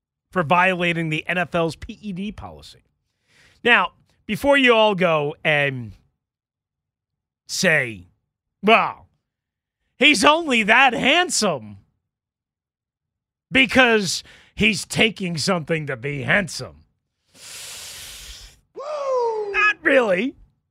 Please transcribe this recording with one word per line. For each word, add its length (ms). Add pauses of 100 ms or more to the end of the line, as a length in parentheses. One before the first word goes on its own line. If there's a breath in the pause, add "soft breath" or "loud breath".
(300)
for 140
violating 680
the 180
N 120
F 160
L's 220
P 220
E 120
D 200
policy. 520 (800 soft breath)
Now, 300 (340)
before 280
you 200
all 180
go 500
and 500 (1500)
say, 580 (560)
Well, 420 (920)
he's 280
only 380
that 300
handsome 840 (1700)
because 720 (320 soft breath)
he's 300
taking 520
something 500
to 80
be 280
handsome. 600 (1900 loud breath)
Not 1080
really. 540 (360)